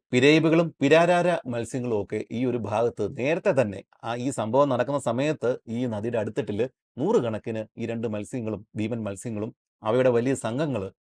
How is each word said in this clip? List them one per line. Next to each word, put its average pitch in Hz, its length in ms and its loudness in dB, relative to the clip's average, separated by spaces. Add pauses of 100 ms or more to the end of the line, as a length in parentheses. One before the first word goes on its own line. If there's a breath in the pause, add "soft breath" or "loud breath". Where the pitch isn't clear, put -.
(140)
പിരൈബുകളും 156 540 6 (140)
പിരാരാര 170 480 6 (220)
മത്സ്യങ്ങളും 120 500 -2
ഒക്കെ 107 180 -6 (180)
ഈ 120 120 -2
ഒരു 120 100 0 (100)
ഭാഗത്ത് 113 360 0 (140)
നേരത്തെ 165 400 0
തന്നെ, 104 200 0 (280)
ആ 113 60 -4 (120)
ഈ - 20 -2 (120)
സംഭവം 127 340 2
നടക്കുന്ന 127 360 0
സമയത്ത് 127 420 0 (260)
ഈ 127 160 -2
നദിയുടെ 110 300 -4
അടുത്തിട്ടില് 107 440 -4 (300)
നൂറുകണക്കിന് 117 680 -2 (180)
ഈ 117 100 -4
രണ്ട് 117 240 -4
മത്സ്യങ്ങളും 107 460 -6 (180)
ഭീമൻ 110 280 -4
മത്സ്യങ്ങളും 104 460 -8 (300)
അവയുടെ 127 340 4
വലിയ 131 180 2 (100)
സംഘങ്ങൾ 123 380 -4 (220)